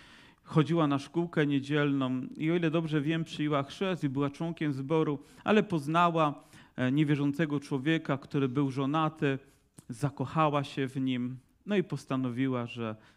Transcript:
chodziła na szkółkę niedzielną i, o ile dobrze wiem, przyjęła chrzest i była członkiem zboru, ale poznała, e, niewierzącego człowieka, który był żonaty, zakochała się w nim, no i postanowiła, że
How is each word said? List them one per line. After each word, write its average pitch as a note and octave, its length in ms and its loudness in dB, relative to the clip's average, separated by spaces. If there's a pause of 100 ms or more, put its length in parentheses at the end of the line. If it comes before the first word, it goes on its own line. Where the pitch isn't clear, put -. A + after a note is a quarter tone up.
(440)
chodziła D#3 420 4
na C#3+ 120 0
szkółkę E3+ 480 0
niedzielną C#3 720 0 (160)
i, D#3 140 -2
o E3+ 60 2
ile E3 140 0
dobrze D#3 300 0
wiem, D#3+ 240 0
przyjęła D3+ 380 0
chrzest F3+ 420 -4
i D3 40 0
była C#3 220 0
członkiem D#3+ 420 -4
zboru, C#3+ 460 0 (260)
ale G#3+ 180 4
poznała, D#3+ 840 2 (320)
e, B2+ 160 2
niewierzącego C#3+ 680 2
człowieka, D3 580 -2
który C#3 300 0
był C3+ 220 0
żonaty, C#3 680 0 (500)
zakochała C#3+ 760 0
się C3+ 240 -4
w C3+ 120 -4
nim, B2+ 380 -2 (280)
no G#3 100 0
i F#3 60 4
postanowiła, C3 840 -2
że A#2 300 -6 (200)